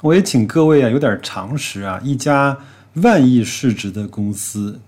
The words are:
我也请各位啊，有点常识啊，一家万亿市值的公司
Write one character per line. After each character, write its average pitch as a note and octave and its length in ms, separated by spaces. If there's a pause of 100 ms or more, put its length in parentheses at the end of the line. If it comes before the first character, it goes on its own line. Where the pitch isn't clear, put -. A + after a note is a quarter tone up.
我 D#3 120
也 F#3+ 80
请 B2 240
各 D#3 200
位 D3 160
啊， A#2 80
有 B2+ 80
点 A2+ 240
常 G#2 340
识 G2 240
啊， F#2+ 240
一 C#3 100
家 C#3 400 (420)
万 F3 300
亿 B2+ 160
市 A2+ 300
值 G2 180
的 G#2 160
公 G2+ 240
司 G2+ 580